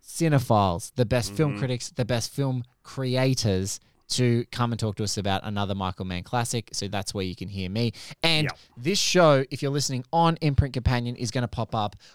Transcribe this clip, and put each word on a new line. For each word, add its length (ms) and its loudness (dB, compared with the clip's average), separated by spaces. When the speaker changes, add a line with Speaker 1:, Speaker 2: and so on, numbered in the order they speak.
Speaker 1:
cinephiles, 880 2
the 100 2
best 280 0
film 180 0
Speaker 2:
Mm-hmm. 80 -6
Speaker 1:
critics, 300 -4
the 160 -4
best 280 -2
film 300 -2
creators 960 0
to 420 2
come 200 -2
and 80 -4
talk 180 -2
to 60 -2
us 140 -2
about 260 0
another 300 -2
Michael 320 -4
Mann 160 -6
classic. 520 -4
So 140 -6
that's 280 -6
where 80 -2
you 120 -6
can 120 -10
hear 200 -6
me. 260 -2
And 240 2
Speaker 2:
Yeah. 120 -6
Speaker 1:
this 220 -2
show, 500 6
if 140 -6
you're 80 -2
listening 320 -2
on 280 4
Imprint 320 2
Companion, 420 0
is 160 -6
gonna 160 -2
pop 260 -6
up 220 -2